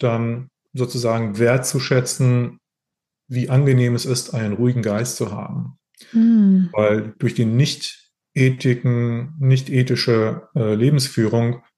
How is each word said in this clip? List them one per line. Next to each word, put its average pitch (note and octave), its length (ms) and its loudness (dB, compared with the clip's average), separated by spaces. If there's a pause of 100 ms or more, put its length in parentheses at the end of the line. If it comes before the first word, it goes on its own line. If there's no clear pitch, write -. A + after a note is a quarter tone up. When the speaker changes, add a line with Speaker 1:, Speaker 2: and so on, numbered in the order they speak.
Speaker 1:
dann A#2 460 -4 (240)
sozusagen A#2 680 -4
wertzuschätzen, B2+ 1200 0 (720)
wie B2 180 -4
angenehm B2+ 460 2
es A#2 100 -4
ist, - 280 -6
einen G#2+ 200 -4
ruhigen A#2+ 280 0
Geist G#2+ 340 -2
zu G#2+ 160 -6
haben. - 480 -10 (320)
Speaker 2:
Hm. G#3 600 4
Speaker 1:
Weil G#2+ 440 0
durch A#2 160 0
die A#2+ 120 0
Nicht-Ethiken, B2 1900 -2
nicht-ethische, B2+ 1120 0
äh, G#2+ 220 0
Lebensführung A#2+ 880 0 (140)